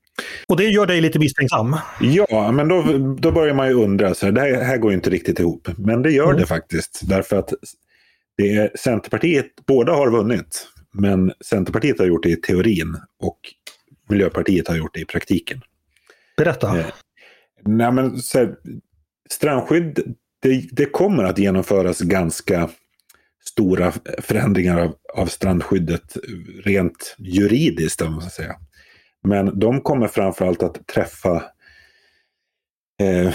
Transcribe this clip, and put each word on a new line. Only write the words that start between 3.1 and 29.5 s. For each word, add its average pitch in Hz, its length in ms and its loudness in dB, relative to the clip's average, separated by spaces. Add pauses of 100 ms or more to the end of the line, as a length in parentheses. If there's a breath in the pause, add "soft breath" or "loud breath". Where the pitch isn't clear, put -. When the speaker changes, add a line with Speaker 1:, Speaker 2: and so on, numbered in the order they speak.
Speaker 2:
då 160 140 2
börjar 151 220 2
man 135 140 2
ju 131 60 4
undra, 98 400 2
så - 120 -2
här, 98 60 2
det 117 80 2
här, 131 220 0
här 127 160 0
går 107 120 2
ju 98 40 2
inte 92 160 0
riktigt 87 300 0
ihop. 85 360 -2
Men 113 260 0
det 156 80 2
gör 143 140 4
Speaker 1:
Mm. 175 120 4
Speaker 2:
det 175 100 2
faktiskt, - 600 -6
därför 95 280 0
att - 160 -4 (840)
det 101 200 2
är 104 180 2
Centerpartiet, 127 720 -2 (200)
båda 135 260 4
har 143 180 2
vunnit, 110 580 -2 (240)
men 98 400 2 (120)
Centerpartiet 113 540 0
har 95 80 2
gjort 85 160 2
det 85 80 2
i 80 60 0
teorin 90 600 0 (240)
och - 180 -6 (680)
Miljöpartiet 95 600 0
har 85 80 -2
gjort 78 180 -6
det 82 60 -8
i 80 40 -10
praktiken. - 560 -4 (760 soft breath)
Speaker 1:
Berätta. 117 420 0
Speaker 2:
Eh, 80 80 -4 (800 soft breath)
nej, 113 280 2
men 131 260 0
så 127 200 -2
här, 123 160 2 (760)
strandskydd, 151 840 -2 (260)
det, 131 300 2
det 139 140 2
kommer 170 380 2
att 92 140 0
genomföras 95 600 2
ganska 87 680 0 (760)
stora 90 480 0 (260)
förändringar 90 640 0
av, 85 140 -2 (200)
av 92 120 -2
strandskyddet 87 880 -2 (480)
rent 98 540 -2
juridiskt, 101 840 0
om 80 100 -4
man 78 80 -8
ska 90 100 -12
säga. 76 240 -12 (720 soft breath)
Men 98 340 0